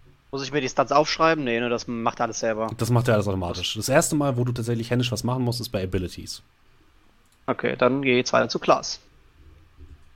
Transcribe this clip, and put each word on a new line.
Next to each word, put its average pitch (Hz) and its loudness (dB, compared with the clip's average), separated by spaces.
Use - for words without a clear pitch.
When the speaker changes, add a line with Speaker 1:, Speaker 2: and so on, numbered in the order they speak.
Speaker 1:
Muss 139 -6
ich 131 -10
mir 147 2
die 131 0
Stats 131 0
aufschreiben? 156 4
Nee, 117 0
ne, 120 0
das 117 -2
macht 117 -2
alles 113 -2
selber. 110 -2
Speaker 2:
Das 113 -2
macht 120 4
er 117 6
alles 104 2
automatisch. 90 -4
Das 107 -4
erste 156 4
Mal, 143 0
wo 123 2
du 123 -2
tatsächlich 117 -2
händisch 123 0
was - -4
machen 127 -2
musst, 120 0
ist - -8
bei 98 -4
Abilities. 92 -6
Speaker 1:
Okay, 120 -2
dann 127 2
geht's 127 2
weiter 117 2
zu - -4
Klaas. - 0